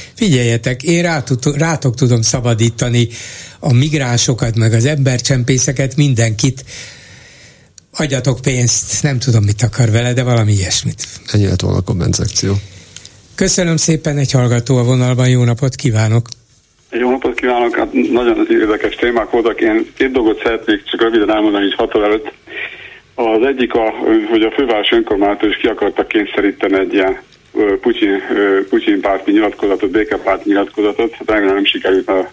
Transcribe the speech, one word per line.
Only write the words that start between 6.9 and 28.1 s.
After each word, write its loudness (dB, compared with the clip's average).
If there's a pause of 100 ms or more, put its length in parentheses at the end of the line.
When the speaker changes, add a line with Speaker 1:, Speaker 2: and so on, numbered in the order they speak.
Speaker 1:
adjatok -2
pénzt, 0
nem 0
tudom, 2
mit 0
akar 2
vele, 2
de 0
valami 2
ilyesmit. -2 (240)
Speaker 2:
Ennyi 2
lett 0
volna 0
a 2
komment -2
szekció. -2 (840)
Speaker 1:
Köszönöm 2
szépen, 0
egy 0
hallgató 2
a 2
vonalban, 2
jó 4
napot 0
kívánok! 0 (640)
Speaker 3:
Jó 0
napot -2
kívánok, 0
hát -2
nagyon 2
érdekes 0
témák 0
voltak, 0
én 0
két 0
dolgot 0
szeretnék -2
csak -6
röviden 2
elmondani 2
így -2
hat -2
óra 2
előtt. -2 (840)
Az 2
egyik, 0
a, 0 (360)
hogy 2
a 2
főváros 0
önkormányzat 0
is 0
ki 0
akarta -2
kényszeríteni 0
egy 0
ilyen, 0 (320)
ö, 0
Putyin, 0 (140)